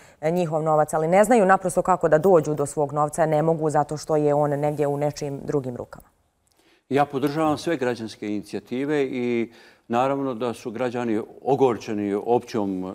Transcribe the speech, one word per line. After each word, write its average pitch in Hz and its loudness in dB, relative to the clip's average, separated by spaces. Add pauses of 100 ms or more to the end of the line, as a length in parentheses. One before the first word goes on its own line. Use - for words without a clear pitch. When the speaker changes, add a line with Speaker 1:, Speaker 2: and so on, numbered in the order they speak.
(200)
Speaker 1:
e, 156 0
njihov 165 0
novac, 156 2
ali 160 0
ne 190 6
znaju 214 4
naprosto 185 2
kako 180 2
da 156 6
dođu 151 4
do 143 -2
svog 143 -2
novca, 151 0
ne 151 2
mogu 156 0
zato 147 0
što 156 -2
je 147 2
on 147 2
negdje 147 -2
u 143 -2
nečijim 143 -6
drugim 131 -4
rukama. - -16 (840)
Speaker 2:
Ja 139 2
podržavam 143 -2
sve 170 -2
građanske 113 -6
inicijative 123 -4
i 120 -4 (360)
naravno 135 0
da 113 -4
su 120 -12
građani 117 -2 (220)
ogorčeni 113 0
općom 101 -2